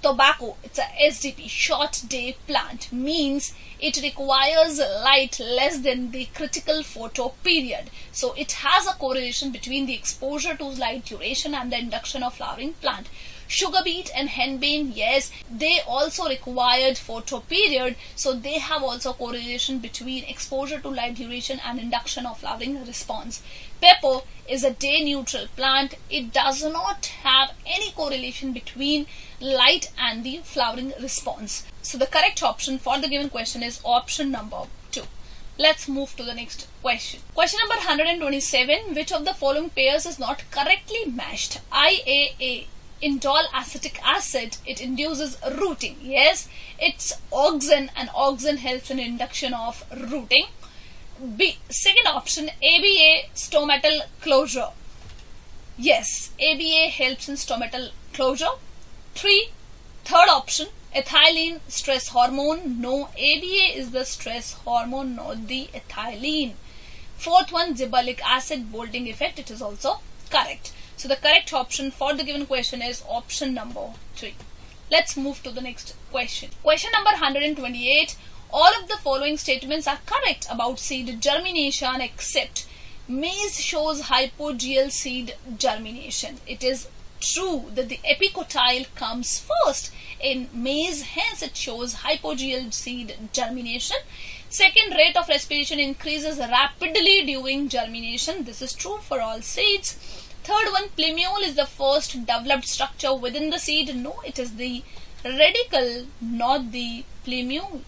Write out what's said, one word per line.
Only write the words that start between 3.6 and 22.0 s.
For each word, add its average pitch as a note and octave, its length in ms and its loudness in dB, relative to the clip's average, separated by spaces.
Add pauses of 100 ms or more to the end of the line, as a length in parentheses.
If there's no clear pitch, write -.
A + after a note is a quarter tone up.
it D4 220 -2
requires C#4+ 800 4
light C4 600 4
less B3+ 380 0
than B3+ 320 0
the B3+ 240 -6
critical D#4 480 -2
photo - 480 -6 (140)
period. D4+ 480 0 (200)
So - 220 -2
it - 180 -6 (120)
has F#4+ 240 4
a F#4 60 0
correlation C4 580 -2
between C4 340 -4
the B3+ 80 -4
exposure C#4+ 640 -4
to D4+ 80 -6
light B3+ 400 -4
duration C4+ 480 -4
and B3 180 -4
the B3 60 -2
induction A#3 460 -4
of B3 100 -2
flowering C4+ 400 -8
plant. - 360 -4 (400)
Sugar F#4 320 2
beet F4+ 320 -4
and C#4 140 -2
henbane, C4+ 680 0
yes, A#3 380 2 (180)
they D4+ 380 2
also D4+ 400 0
required B3+ 720 2
photo A3+ 420 -6
period, C#4+ 560 2 (180)
so C4+ 200 0
they C4+ 260 -4
have D4 240 -2
also B3 300 -4
correlation B3 680 -4
between A#3+ 460 -8
exposure C4+ 560 -4
to C#4 80 -8
light A#3+ 260 -4
duration B3 500 -6
and A#3+ 140 -6
induction A#3+ 460 -4